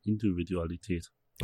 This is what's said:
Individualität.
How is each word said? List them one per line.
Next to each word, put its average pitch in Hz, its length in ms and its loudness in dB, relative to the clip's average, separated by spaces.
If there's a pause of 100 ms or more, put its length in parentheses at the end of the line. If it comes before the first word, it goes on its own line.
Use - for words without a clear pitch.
Individualität. 87 1080 0 (340)